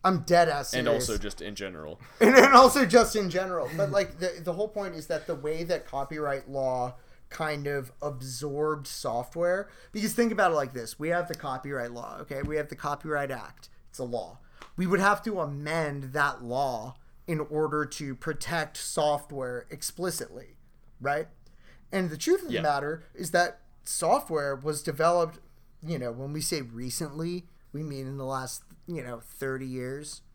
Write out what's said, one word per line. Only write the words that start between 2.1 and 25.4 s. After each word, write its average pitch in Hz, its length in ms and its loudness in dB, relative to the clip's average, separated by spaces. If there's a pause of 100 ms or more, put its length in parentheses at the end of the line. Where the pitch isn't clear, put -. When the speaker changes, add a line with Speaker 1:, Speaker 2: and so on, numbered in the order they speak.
Speaker 1:
<laughs> - 100 -12
And 226 140 10
then 269 200 12
also 262 320 12
just 220 300 6
in 196 120 0
general. 175 480 -2
But, 151 140 0
like, 196 280 0
the, 175 240 -4
the 170 120 -4
whole 214 140 -2
point 196 260 -8
is 156 140 -12
that 156 180 -4
the 170 80 -4
way 151 300 -4
that 165 220 -2
copyright 139 640 -6
law 127 460 -2 (340)
kind 147 380 -6
of 143 340 -4
absorbed 143 880 -4
software, 170 800 -2 (240)
because 214 220 -2
think 233 180 4
about 185 200 4
it - 20 0
like 139 180 0
this. 117 260 -10
We 151 120 -4
have 170 180 0
the 185 60 -6
copyright 131 580 -6
law, - 280 -12
okay? 143 220 -8
We 147 140 -2
have 147 120 0
the 135 80 -10
Copyright 143 540 -4
Act. 110 380 -12 (220)
It's - 80 -16
a 131 60 -4
law. 110 340 -6 (380)
We 185 100 0
would 180 140 4
have 202 240 4
to 202 160 -4
amend 143 720 -4
that 143 300 0
law 123 540 -4 (300)
in 156 140 -2
order 151 440 -2
to 139 300 -8
protect 160 640 -4
software 139 920 -2
explicitly, - 840 -8 (440)
right? 143 280 -2 (640)
And 185 180 0
the 156 60 -8
truth 370 260 2
of 330 60 -10
the 240 60 -4
Speaker 2:
Yeah. 165 80 0
Speaker 1:
matter 147 420 0 (100)
is 165 180 -6
that 175 280 2 (240)
software 160 680 0
was 143 280 -4
developed, 165 580 2 (440)